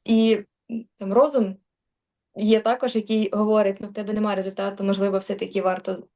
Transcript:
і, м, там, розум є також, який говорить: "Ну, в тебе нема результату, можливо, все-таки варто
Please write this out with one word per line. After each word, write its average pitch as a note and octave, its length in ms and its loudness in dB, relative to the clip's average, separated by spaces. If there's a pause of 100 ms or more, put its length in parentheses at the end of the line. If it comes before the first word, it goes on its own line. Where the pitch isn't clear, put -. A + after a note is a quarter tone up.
і, A3+ 360 4 (320)
м, A3+ 140 -8 (140)
там, G3 140 -4
розум A#3+ 420 4 (800)
є A3 240 4
також, A#3+ 360 0
який G#3+ 380 0
говорить: G#3 460 2
"Ну, G#3 80 -12
в G3+ 60 -18
тебе G#3+ 200 -8
нема G#3 220 -2
результату, G3 480 -6
можливо, G3 340 0
все-таки G3 440 -6
варто F#3 420 -4 (120)